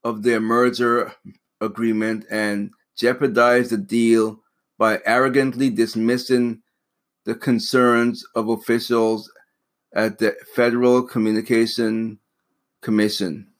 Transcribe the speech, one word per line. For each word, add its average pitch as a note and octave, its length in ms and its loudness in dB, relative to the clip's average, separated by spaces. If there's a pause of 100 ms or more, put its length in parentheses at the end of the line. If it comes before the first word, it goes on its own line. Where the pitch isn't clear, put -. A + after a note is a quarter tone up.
of A2 200 -6
their A2+ 180 2
merger A#2+ 720 0 (480)
agreement A2 680 -4
and G#2 400 -4 (260)
jeopardized A#2+ 720 2
the A2+ 60 0
deal A2 640 2 (380)
by A2 260 0
arrogantly C3 640 2
dismissing A#2 920 0 (640)
the A2+ 100 -6
concerns A#2+ 920 0 (100)
of A2 140 -2
officials A2+ 840 -2 (640)
at G#2+ 240 -2
the G#2+ 160 0 (200)
Federal B2 480 2
Communication A2+ 1160 -2 (600)
Commission. G#2 680 -2 (120)